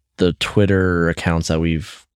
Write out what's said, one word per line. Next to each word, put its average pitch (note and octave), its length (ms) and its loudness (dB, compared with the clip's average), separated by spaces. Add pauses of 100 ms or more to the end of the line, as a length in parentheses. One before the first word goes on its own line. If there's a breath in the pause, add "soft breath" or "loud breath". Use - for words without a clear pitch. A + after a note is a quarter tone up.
(180)
the F2+ 160 2
Twitter F#2 760 2
accounts E2 380 -2
that D#2+ 120 0
we've E2 460 -4 (100)